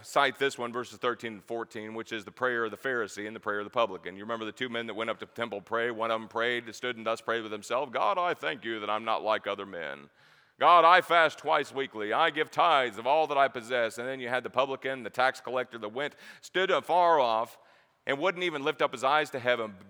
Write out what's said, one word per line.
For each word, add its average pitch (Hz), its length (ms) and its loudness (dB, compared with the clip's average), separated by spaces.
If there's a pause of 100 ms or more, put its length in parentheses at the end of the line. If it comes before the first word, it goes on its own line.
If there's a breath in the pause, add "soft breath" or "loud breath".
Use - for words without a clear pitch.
cite 135 380 2
this 135 180 0
one, 120 160 -4
verses 117 240 -8
thirteen 120 360 -4
and 98 100 -16
fourteen, 113 500 -8
which 113 180 -10
is 107 140 -6
the 104 60 -14
prayer 120 340 0
of 107 60 -4
the 104 60 -10
Pharisee 110 500 -4
and 110 80 -10
the 107 40 -12
prayer 104 200 -4
of 104 60 -4
the 101 40 -12
publican. 92 460 -2
You 98 80 -12
remember 110 220 -6
the 107 60 -6
two 131 160 -6
men 117 200 -4
that 107 80 -8
went 113 160 -2
up 104 80 -6
to 104 80 -12
the - 40 -20
temple 117 280 -6
to 95 40 -12
pray? 117 280 -2
One 113 180 -4
of 113 100 0
them 110 80 -10
prayed, 117 460 -4
stood 123 240 -6
and 110 80 -12
thus 113 160 -2
prayed 117 220 -2
with 107 80 -10
himself, 117 400 -4
"God, 185 260 0
I 175 160 0
thank 139 320 -6
you 113 140 -4
that 104 100 -4
I'm 107 160 -2
not 107 160 0
like 104 240 0
other 101 220 -4
men. 73 420 -10 (500 soft breath)
God, 165 260 8
I 175 160 10
fast 160 360 4
twice 147 340 0
weekly. 110 420 -4
I 160 180 2
give 151 180 -2
tithes 139 480 2
of 113 80 -10
all 151 220 4
that 143 100 -2
I 139 100 6
possess." 117 520 -2
And 123 80 -6
then 131 120 -8
you 123 80 -8
had 123 160 -2
the 113 60 -8
publican, 131 540 -2
the 104 80 -8
tax 127 280 0
collector, 123 380 -6
that 107 120 -8
went, 135 260 -6 (260 loud breath)
stood 180 300 0
afar 170 480 4
off, 117 400 0 (480 soft breath)
and 139 100 0
wouldn't 180 260 0
even 151 200 -2
lift 151 180 0
up 147 100 2
his 117 120 -6
eyes 147 260 2
to 139 100 -6
heaven, 117 380 0 (120)